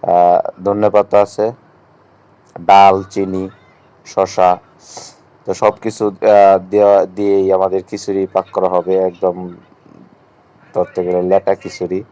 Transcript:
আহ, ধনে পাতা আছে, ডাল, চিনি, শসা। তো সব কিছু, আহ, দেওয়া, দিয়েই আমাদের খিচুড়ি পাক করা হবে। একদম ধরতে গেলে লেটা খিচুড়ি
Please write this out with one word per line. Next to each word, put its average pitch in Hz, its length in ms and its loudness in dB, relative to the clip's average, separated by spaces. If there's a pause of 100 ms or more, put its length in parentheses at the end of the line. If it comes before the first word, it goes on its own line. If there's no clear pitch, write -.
আহ, 87 600 0
ধনে 101 260 -2
পাতা 101 300 2
আছে, 104 320 -2 (1080)
ডাল, 98 420 6
চিনি, 95 460 -8 (580)
শসা। 92 520 0 (880)
তো 98 100 -6
সব 104 160 0
কিছু, 110 360 -8
আহ, 101 520 4
দেওয়া, 98 480 2
দিয়েই 95 460 -2
আমাদের 95 300 -2
খিচুড়ি 98 440 -6
পাক 95 260 -4
করা 92 160 -2
হবে। 90 300 -2
একদম 90 580 -4 (1160)
ধরতে 90 300 -6
গেলে 90 180 -4
লেটা 95 320 0
খিচুড়ি 92 580 -10